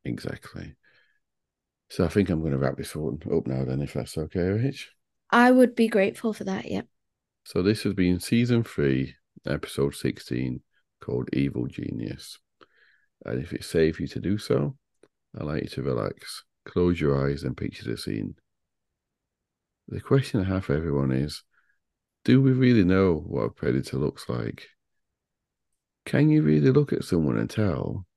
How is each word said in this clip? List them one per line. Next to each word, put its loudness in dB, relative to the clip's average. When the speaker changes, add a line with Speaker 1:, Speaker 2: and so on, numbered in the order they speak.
Speaker 1:
Exactly. -10
So -2
I 0
think 2
I'm -2
gonna -2
wrap 0
this -10
one -6
up 0
now -2
then, -4
if -8
that's -6
okay, -2
Rich. -4
Speaker 2:
I 6
would 6
be 2
grateful 0
for -12
that, -6
yep. -4
Speaker 1:
So -2
this 2
has 0
been 4
season 2
three, 0
episode -2
sixteen, -6
called -6
Evil -2
Genius. -10
And -4
if -10
it's -8
safe 2
for -6
you -6
to -8
do 0
so, -2
I'd -10
like -4
you -8
to -8
relax, -6
close 0
your 2
eyes -2
and -4
picture -8
the -4
scene. -6
The -8
question 2
I 0
have 0
for 0
everyone 0
is, -2
do 6
we 4
really 6
know 4
what -4
a -2
predator -2
looks -4
like? -6
Can 4
you 6
really 4
look 4
at -4
someone 0
and -2
tell? -2